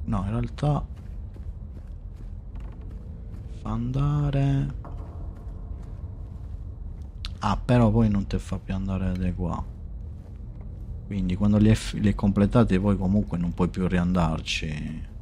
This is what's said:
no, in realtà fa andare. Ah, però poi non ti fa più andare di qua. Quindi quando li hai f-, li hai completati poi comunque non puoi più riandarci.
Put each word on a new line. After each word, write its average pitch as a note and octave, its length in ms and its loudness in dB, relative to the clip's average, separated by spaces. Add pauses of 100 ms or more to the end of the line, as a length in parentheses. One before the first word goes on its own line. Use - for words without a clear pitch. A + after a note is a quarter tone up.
no, G#2+ 180 0
in G2 80 -2
realtà A#2+ 560 0 (2750)
fa G#2+ 80 -6
andare. C#3 1040 2 (2750)
Ah, G2+ 180 2
però A#2+ 340 6
poi A2+ 180 6
non G2+ 180 2
ti - 120 -2
fa - 200 -4
più G2 160 -4
andare F#2+ 440 0
di F#2 140 0
qua. F2 320 -2 (1400)
Quindi F#2 300 0
quando G#2 220 6
li G#2+ 100 8
hai A2 60 8
f-, - 200 -2
li G#2 140 4
hai G2 60 4
completati G2+ 640 6
poi G2+ 180 4
comunque F#2+ 420 2
non F2 160 0
puoi F2+ 140 4
più F2+ 180 0
riandarci. D#2+ 1200 0 (100)